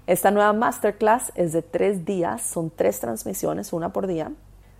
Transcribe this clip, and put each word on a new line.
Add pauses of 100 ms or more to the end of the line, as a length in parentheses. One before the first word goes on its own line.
Esta
nueva
masterclass
es
de
tres
días,
son
tres
transmisiones,
una
por
día, (480)